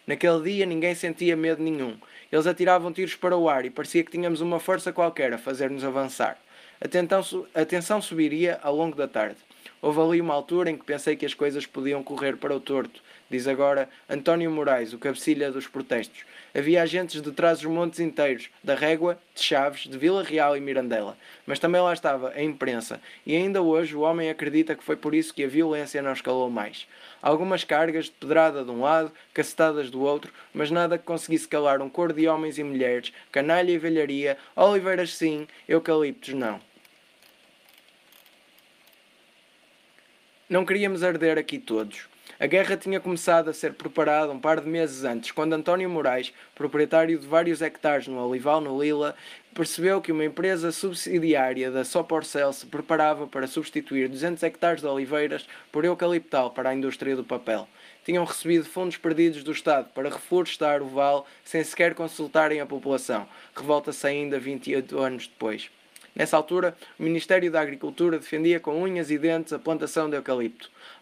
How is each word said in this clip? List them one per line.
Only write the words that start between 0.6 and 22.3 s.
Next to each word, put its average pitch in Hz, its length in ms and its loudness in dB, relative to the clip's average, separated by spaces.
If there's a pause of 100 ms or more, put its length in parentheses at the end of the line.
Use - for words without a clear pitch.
ninguém 170 280 0
sentia 170 420 0
medo 160 260 0
nenhum. 139 340 -4 (340)
Eles 156 160 4
atiravam 180 460 4
tiros 175 220 -4
para 180 220 0
o 170 120 4
ar 135 160 2
e 127 60 -6
parecia 160 340 -2
que - 60 -20
tínhamos 170 300 -2
uma 170 200 0
força 185 320 -2
qualquer 160 400 0
a 117 60 -4
fazer-nos 135 460 -4
avançar. 131 520 -2 (440)
A - 60 -6
tensão 180 360 2
su-, 185 320 -6
a 160 100 2
tensão 180 380 -2
subiria 160 600 0
ao 147 140 0
longo 160 200 -2
da 139 120 -2
tarde. 107 280 -2 (440)
"Houve 151 200 0
ali 170 200 4
uma 165 140 0
altura 170 360 0
em 156 60 -4
que - 80 -16
pensei 147 320 -2
que 143 100 -4
as 135 80 -4
coisas 143 300 -2
podiam 139 380 -4
correr 135 340 -4
para 143 180 -4
o 135 60 -4
torto", 131 400 -4 (300)
diz 127 160 -4
agora 139 420 2 (220)
António 165 400 0
Moraes, 135 420 0
o 120 60 -12
cabecilha 143 540 0
dos 131 160 -8
protestos. 131 560 -6 (280)
"Havia 160 300 4
agentes 165 400 -2
de 147 80 -6
trás 165 300 4
os 151 60 -6
montes 165 340 -2
inteiros, 143 500 0 (140)
da 143 100 2
Régua, 160 420 2 (160)
de - 100 -8
Chaves, 143 400 0
de 135 140 -12
Vila 175 280 2
Real 147 320 2
e 143 40 -4
Mirandela. 123 560 -2 (300)
Mas 139 140 -4
também 175 200 4
lá 180 120 4
estava 139 420 -2